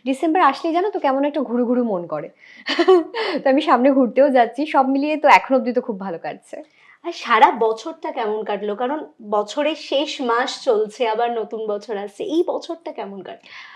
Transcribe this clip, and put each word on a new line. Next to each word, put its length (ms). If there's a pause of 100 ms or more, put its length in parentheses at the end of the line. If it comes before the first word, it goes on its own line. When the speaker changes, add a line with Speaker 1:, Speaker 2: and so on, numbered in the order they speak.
Speaker 1:
ডিসেম্বর 360
আসলেই 320
জানো 180
তো 80
কেমন 260
একটা 160
ঘুরু 260
ঘুরু 180
মন 220
করে। 220 (380)
<laughs> 760
তো 60
আমি 100
সামনে 300
ঘুরতেও 400
যাচ্ছি, 360
সব 220
মিলিয়ে 280
তো 120
এখন 260
অবধি 180
তো 80
খুব 200
ভালো 180
কাটছে। 440 (400)
Speaker 2:
আর 100
সারা 380
বছরটা 640
কেমন 320
কাটলো? 320
কারণ 280 (260)
বছরের 460
শেষ 440
মাস 440
চলছে, 440
আবার 240
নতুন 340
বছর 300
আসছে, 280
এই 220
বছরটা 460
কেমন 300
কাটলো? 280 (260)